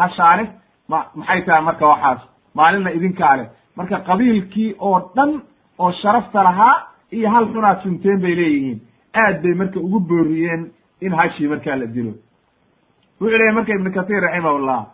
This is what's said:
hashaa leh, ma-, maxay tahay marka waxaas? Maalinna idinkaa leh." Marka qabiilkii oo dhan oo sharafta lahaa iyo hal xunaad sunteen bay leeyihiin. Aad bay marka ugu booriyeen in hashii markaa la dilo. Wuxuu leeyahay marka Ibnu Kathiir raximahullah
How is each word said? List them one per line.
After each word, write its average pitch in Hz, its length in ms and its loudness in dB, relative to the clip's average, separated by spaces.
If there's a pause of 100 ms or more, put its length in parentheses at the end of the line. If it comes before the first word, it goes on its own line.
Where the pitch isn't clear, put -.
hashaa 180 340 4
leh, 220 120 -4 (400)
ma-, 156 260 -2
maxay 175 300 -4
tahay 165 180 2
marka 160 240 0
waxaas? 139 340 2 (340)
Maalinna 180 380 2
idinkaa 170 440 0
leh." 120 100 -8 (300)
Marka 180 200 -6 (120)
qabiilkii 214 680 0
oo 185 380 -2
dhan 294 260 0 (360)
oo 180 140 0
sharafta 208 520 0
lahaa 202 320 6 (360)
iyo 220 180 -2
hal 226 220 4
xunaad 214 300 0
sunteen 196 380 0
bay 175 160 0
leeyihiin. 139 440 -2 (340)
Aad 196 280 2
bay 175 120 0
marka 185 260 -4
ugu 185 200 0
booriyeen 165 680 0 (300)
in 185 120 -4
hashii 160 360 0
markaa 147 280 -4
la 127 100 -6
dilo. 113 260 -6 (1080)
Wuxuu 220 180 0
leeyahay 220 160 2
marka 220 200 -2
Ibnu 185 180 -2
Kathiir 190 300 -2
raximahullah 143 720 -2